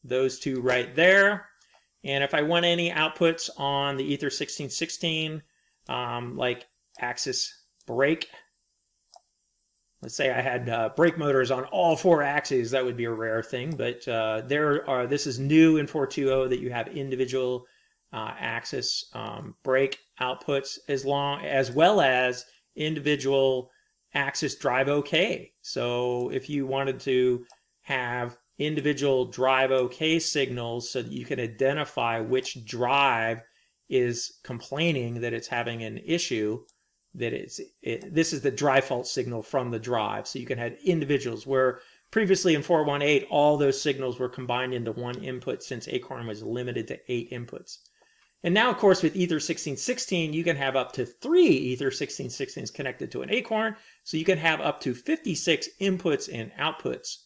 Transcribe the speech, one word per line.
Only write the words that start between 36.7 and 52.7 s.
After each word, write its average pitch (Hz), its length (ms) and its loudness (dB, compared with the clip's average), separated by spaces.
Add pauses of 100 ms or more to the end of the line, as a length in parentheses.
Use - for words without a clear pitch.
that 117 200 -4
it's, - 280 -8 (220)
it, - 300 -8
this 160 200 2
is 143 80 -4
the 143 80 0
drive 135 340 4
fault 123 240 -2
signal 117 360 -4
from 127 260 -2
the 117 100 -4
drive. 107 480 -2
So - 120 -10
you 123 60 -10
can 127 120 -4
have 120 160 -6 (100)
individuals 135 640 0
where 131 360 2 (280)
previously 185 460 4
in 147 80 -2
four 160 200 4
one 143 200 0
eight, 147 260 4
all 147 280 6
those 139 220 2
signals 135 380 -2
were 127 100 -2
combined 127 460 -4
into 117 180 -4
one 120 320 -8
input 131 380 -6
since - 260 -10
ACORN 127 380 -6
was 107 160 -8
limited 120 460 -4
to - 200 -10
eight 120 240 -4
inputs. - 460 -12 (640)
And 175 100 2
now, 226 160 6
of 233 80 0
course, 190 260 6
with 156 120 2
Ether 175 240 2
sixteen 147 380 -6
sixteen, 175 560 -2
you 160 100 0
can 165 120 2
have 135 200 -2
up 127 180 0
to 127 120 -2
three 339 400 4
Ether 131 460 2
sixteen 135 380 -6
sixteens 131 420 -8